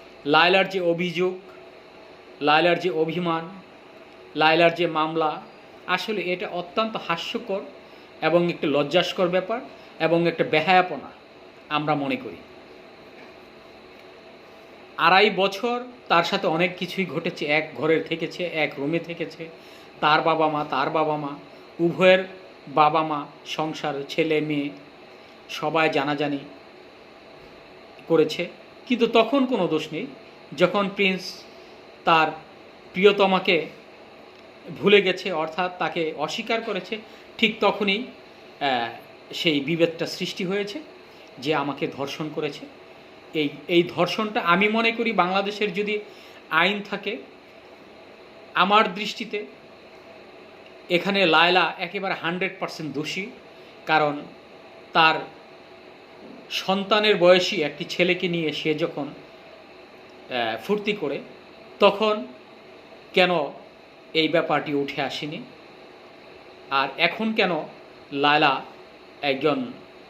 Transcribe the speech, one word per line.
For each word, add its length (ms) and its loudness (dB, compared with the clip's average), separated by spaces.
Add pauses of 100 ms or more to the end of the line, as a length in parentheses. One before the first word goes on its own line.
(260)
লায়লার 420 4
যে 120 -4
অভিযোগ, 580 0 (1000)
লায়লার 380 4
যে 120 -2
অভিমান, 580 -2 (880)
লায়লার 380 6
যে 120 0
মামলা, 560 -2 (440)
আসলে 460 -4
এটা 160 -6
অত্যন্ত 480 -4 (120)
হাস্যকর 520 -6 (600)
এবং 280 4
একটা 200 -4
লজ্জাস্কর 580 0
ব্যাপার 320 -2 (400)
এবং 280 2
একটা 160 0
বেহায়াপনা 680 2 (580)
আমরা 260 0
মনে 220 -2
করি। 200 -10 (2500)
আড়াই 340 6
বছর 500 -2 (280)
তার 160 6
সাথে 220 -2
অনেক 320 2
কিছুই 280 -4
ঘটেছে, 400 -6
এক 280 0
ঘরে 260 2
থেকেছে, 440 -6
এক 340 -2
রুমে 200 -2
থেকেছে, 500 -10 (520)
তার 220 4
বাবা 260 2
মা, 220 -2
তার 200 0
বাবা 260 0
মা, 220 -8 (420)
উভয়ের 380 6 (500)
বাবা 340 4
মা, 240 -4 (200)
সংসার, 480 -6 (140)
ছেলে 320 0
মেয়ে, 280 -4 (840)
সবাই 400 0
জানাজানি 480 -2 (1700)
করেছে, 400 2 (380)
কিন্তু 200 2
তখন 400 4
কোনো 220 0
দোষ 240 -2
নেই। 140 -8 (500)
যখন 320 2
প্রিন্স 560 -2 (600)
তার 240 4 (640)
প্রিয়তমাকে 760 4 (1120)
ভুলে 240 6
গেছে, 300 -2
অর্থাৎ 460 -4
তাকে 380 -2
অস্বীকার 460 -4
করেছে, 360 -8 (400)
ঠিক 220 2
তখনই, 440 0 (560)
আহ, 280 0 (440)
সেই 280 0
বিভেদটা 460 0
সৃষ্টি 380 -8
হয়েছে 360 -4 (580)
যে 160 -2
আমাকে 320 -4 (100)
ধর্ষণ 380 -6
করেছে। 320 -8 (680)
এই, 140 0 (200)
এই 140 6
ধর্ষণটা 580 0
আমি 280 4
মনে 240 2
করি 200 -2
বাংলাদেশের 600 0
যদি 240 -2 (520)
আইন 320 2
থাকে, 340 -8 (1400)
আমার 400 4
দৃষ্টিতে 520 -8 (1400)
এখানে 360 2
লায়লা 520 4
একেবারে 360 -6
হান্ড্রেড 460 -4
পার্সেন্ট 340 -8
দোষী, 320 -6 (600)
কারণ 360 2 (680)
তার 220 6 (1400)
সন্তানের 680 2
বয়সী 460 6
একটি 220 -6
ছেলেকে 440 0
নিয়ে 240 -2
সে 220 -2
যখন, 340 -4
আহ, 1600 -10
ফুর্তি 280 -2
করে, 260 -6 (600)
তখন 480 2 (840)
কেন 180 4 (840)
এই 140 2
ব্যাপারটি 460 0
উঠে 280 -2
আসেনি? 360 -8 (1300)
আর 180 0 (100)
এখন 340 -2
কেন 180 0 (640)
লায়লা 520 2 (580)
একজন 500 -2 (380)